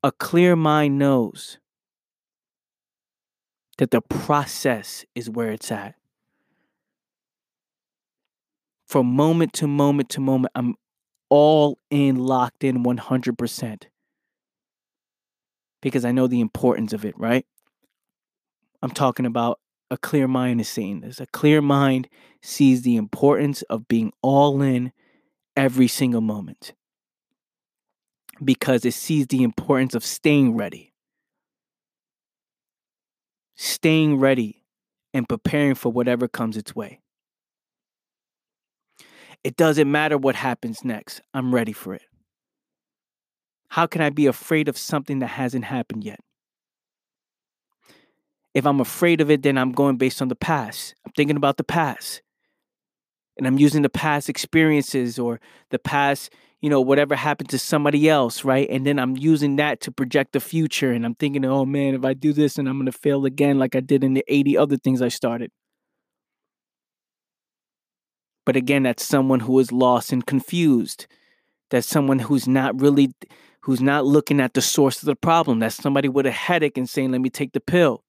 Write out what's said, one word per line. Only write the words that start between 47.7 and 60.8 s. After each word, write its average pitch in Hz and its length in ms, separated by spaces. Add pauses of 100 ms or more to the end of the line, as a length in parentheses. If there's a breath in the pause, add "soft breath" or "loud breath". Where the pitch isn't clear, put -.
If 139 140
I'm 143 140
afraid 165 420
of 147 80
it, 139 140
then 139 120
I'm 127 160
going 139 240
based 131 240
on 131 80
the 123 80
past. - 580 (120)
I'm - 60
thinking 147 260
about 139 180
the 143 80
past. - 560 (1160)
And 135 80
I'm 131 120
using 151 220
the 139 80
past 151 400
experiences 143 880
or 120 220 (300 soft breath)
the 123 80
past, 143 520 (320 soft breath)
you 151 80
know, 143 100
whatever 139 340
happened 139 360
to 135 80
somebody 147 500
else, 135 360
right? 135 260
And 135 160
then 143 120
I'm 131 160
using 143 420
that 147 260
to 139 100
project 139 400
the 135 80
future. 156 500